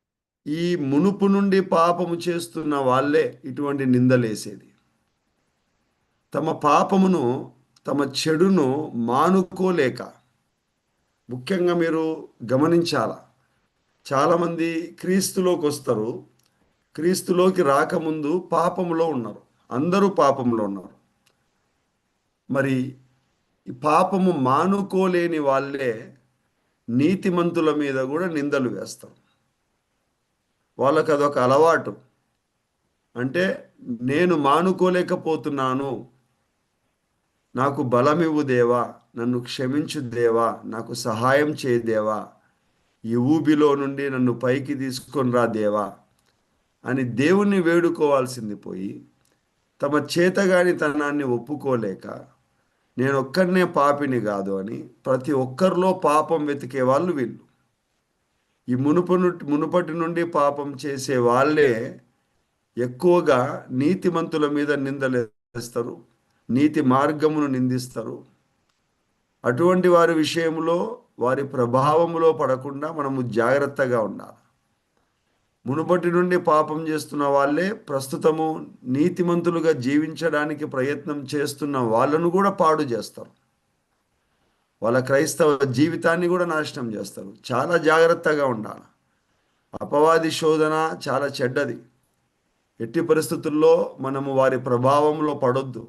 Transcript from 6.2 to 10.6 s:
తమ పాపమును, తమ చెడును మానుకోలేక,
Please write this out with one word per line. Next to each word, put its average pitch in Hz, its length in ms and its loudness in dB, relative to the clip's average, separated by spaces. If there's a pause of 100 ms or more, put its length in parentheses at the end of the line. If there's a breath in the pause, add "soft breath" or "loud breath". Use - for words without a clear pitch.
తమ 156 180 -2
పాపమును, 160 1000 2 (340)
తమ 139 160 0
చెడును 156 920 0
మానుకోలేక, 156 1080 0 (1300)